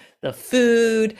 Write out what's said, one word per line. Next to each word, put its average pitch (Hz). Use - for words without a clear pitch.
the 139
food. 233